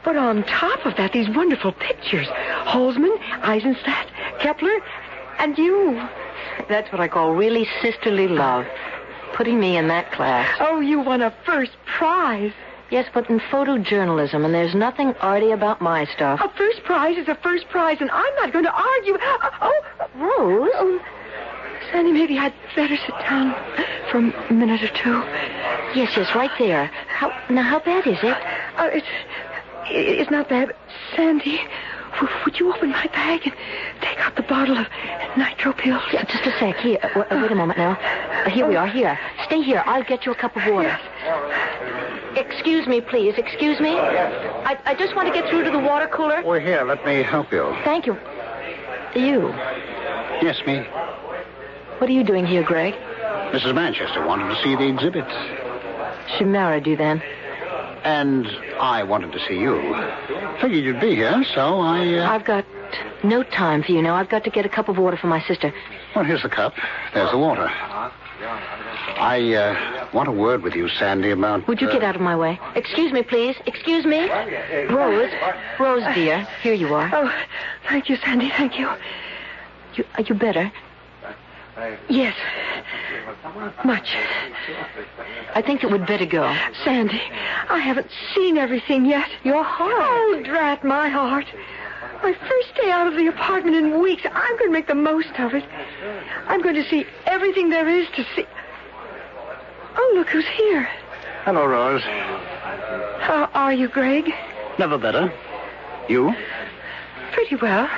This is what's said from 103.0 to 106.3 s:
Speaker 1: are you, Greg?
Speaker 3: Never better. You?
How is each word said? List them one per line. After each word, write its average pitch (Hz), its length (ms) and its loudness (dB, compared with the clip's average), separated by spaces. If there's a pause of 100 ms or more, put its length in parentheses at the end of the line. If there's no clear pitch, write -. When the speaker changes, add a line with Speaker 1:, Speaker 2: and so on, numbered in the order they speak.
Speaker 1:
are 277 180 4
you, 254 160 2
Greg? 277 440 2 (460)
Speaker 3:
Never 151 200 0
better. 151 340 0 (760)
You? 131 260 4 (1000)